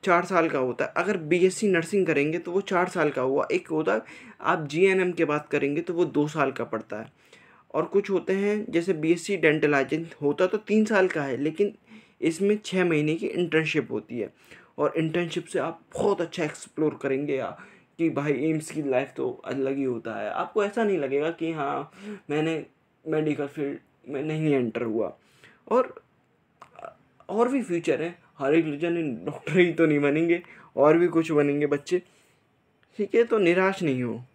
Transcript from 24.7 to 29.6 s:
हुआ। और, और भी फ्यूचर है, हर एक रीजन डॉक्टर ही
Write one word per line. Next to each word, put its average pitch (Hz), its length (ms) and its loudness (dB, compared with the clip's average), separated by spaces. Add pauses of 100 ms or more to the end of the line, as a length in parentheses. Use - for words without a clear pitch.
हुआ। 110 320 -2 (520)
और, - 260 0 (1400)
और 226 200 2
भी 269 120 0
फ्यूचर 165 400 0
है, 170 140 -6 (240)
हर 143 160 4
एक 165 100 6
रीजन 151 600 -2
डॉक्टर - 320 -2
ही 175 160 6